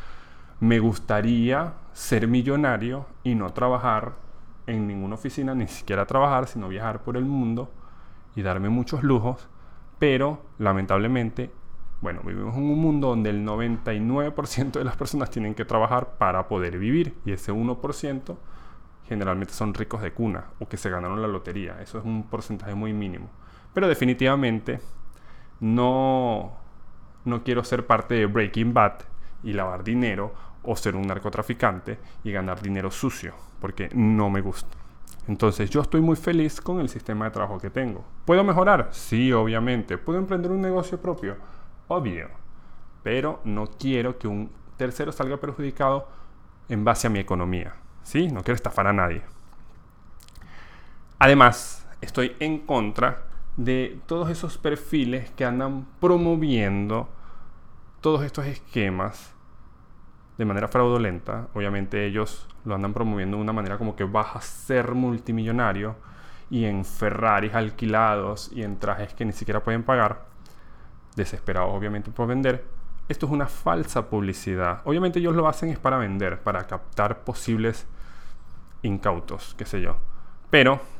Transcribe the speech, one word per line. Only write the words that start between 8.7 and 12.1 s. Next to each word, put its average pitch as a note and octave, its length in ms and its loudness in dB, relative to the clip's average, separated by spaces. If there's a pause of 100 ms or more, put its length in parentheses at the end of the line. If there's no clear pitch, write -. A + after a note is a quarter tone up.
lujos. B2+ 480 2 (480)
Pero, C#3+ 480 2 (140)
lamentablemente, G#2 920 2 (500)
bueno, F2+ 220 -4